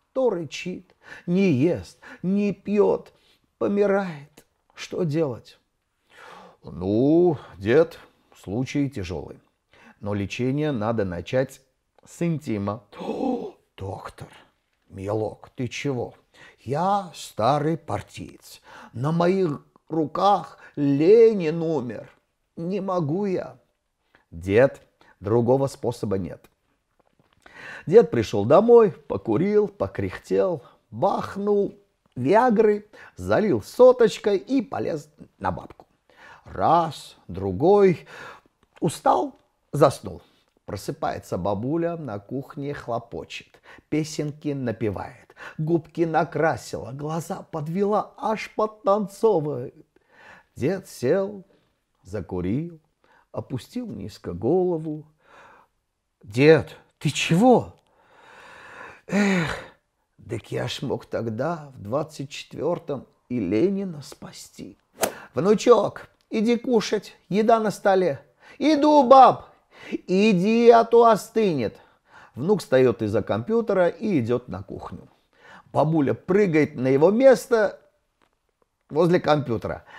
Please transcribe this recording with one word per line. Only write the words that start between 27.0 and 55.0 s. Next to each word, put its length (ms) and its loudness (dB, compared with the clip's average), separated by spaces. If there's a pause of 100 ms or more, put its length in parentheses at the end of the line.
Дед 260 6
пришёл 340 0
домой, 460 8
покурил, 760 0
покряхтел, 960 -4 (260)
бахнул 840 -2 (400)
виагры, 720 2 (280)
залил 460 0
соточкой 760 4
и 240 -2
полез 480 -6 (300)
на 120 -4
бабку. 340 -12 (600)
Раз, 720 0 (100)
другой. 800 2 (720)
Устал, 600 -2 (320)
заснул. 500 0 (440)
Просыпается 720 -8
бабуля, 600 -4
на 220 -10
кухне 540 -10
хлопочет, 880 -12 (280)
песенки 640 -6
напевает, 840 -6 (220)
губки 440 -2
накрасила, 920 -2
глаза 580 -10
подвела, 640 -4
аж 380 -6
подтанцовывает. 1300 -2 (720)
Дед 320 -4
сел, 560 -4 (600)
закурил, 760 -6 (540)
опустил 540 -10
низко 440 -14
голову. 720 -4 (1200)